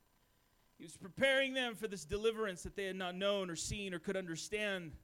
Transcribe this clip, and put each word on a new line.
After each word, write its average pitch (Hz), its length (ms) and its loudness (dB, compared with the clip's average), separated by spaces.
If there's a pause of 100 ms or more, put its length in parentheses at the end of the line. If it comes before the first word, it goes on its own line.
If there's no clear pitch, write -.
(800)
He - 60 -16
was 170 120 -16
preparing 262 560 4
them 247 220 0
for 190 140 -4
this 175 180 -6
deliverance 214 560 2
that 185 120 -8
they 196 100 -2
had 185 120 -2
not 180 180 -2
known 196 360 2
or 160 60 -4
seen 196 360 -2
or 170 60 0
could 190 180 -2
understand. 185 760 -2 (120)